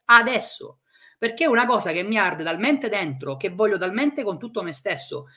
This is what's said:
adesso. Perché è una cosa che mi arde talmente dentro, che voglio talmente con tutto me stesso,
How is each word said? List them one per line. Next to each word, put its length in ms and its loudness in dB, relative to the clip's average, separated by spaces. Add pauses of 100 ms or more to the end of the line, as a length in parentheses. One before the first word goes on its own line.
adesso. 760 4 (380)
Perché 260 -2
è 40 4
una 180 4
cosa 240 2
che 140 -2
mi 120 -2
arde 280 0
talmente 440 0
dentro, 480 -4
che 140 -4
voglio 260 2
talmente 460 -2
con 160 -4
tutto 240 -8
me 80 -8
stesso, 560 -8 (100)